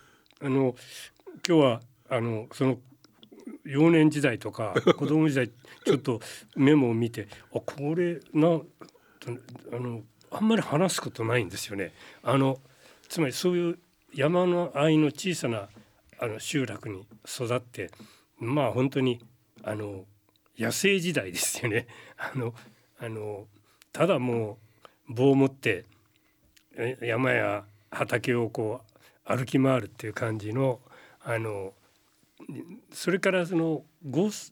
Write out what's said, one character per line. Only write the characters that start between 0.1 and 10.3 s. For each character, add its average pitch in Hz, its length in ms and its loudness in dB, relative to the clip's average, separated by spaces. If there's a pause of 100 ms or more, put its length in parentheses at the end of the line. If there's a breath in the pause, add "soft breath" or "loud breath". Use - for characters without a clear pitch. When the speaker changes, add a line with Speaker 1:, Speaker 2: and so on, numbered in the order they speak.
Speaker 1:
あ 143 80 -4
の、 131 260 2 (720 loud breath)
今 170 100 6
日 151 60 8
は、 113 180 2 (280)
あ 123 120 -2
の、 113 320 -4
そ 135 120 0
の、 123 140 2 (840)
幼 151 260 4
年 156 220 8
時 151 100 -4
代 123 160 2
と 104 140 -8
か、 101 240 -6 (100)
Speaker 2:
<laughs> 156 120 8
Speaker 1:
子 143 100 -2
供 156 220 4
時 135 60 0
代、 120 140 2
ち - 420 -4
ょ 147 40 6
っ - 20 2
と 123 240 -2 (340 loud breath)
メ 147 200 8
モ 127 160 4
を - 20 2
見 113 160 0
て、 107 180 -8 (240 loud breath)
あ、 120 80 -6
こ 147 360 -6
れ、 175 240 -2 (140)
な-、 156 160 6
あ 160 120 2 (1120)
の、 120 320 -6 (280)